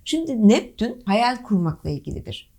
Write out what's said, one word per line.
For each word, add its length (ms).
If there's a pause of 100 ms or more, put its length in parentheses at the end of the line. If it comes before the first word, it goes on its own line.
Şimdi 440
Neptün 580
hayal 360
kurmakla 480
ilgilidir. 680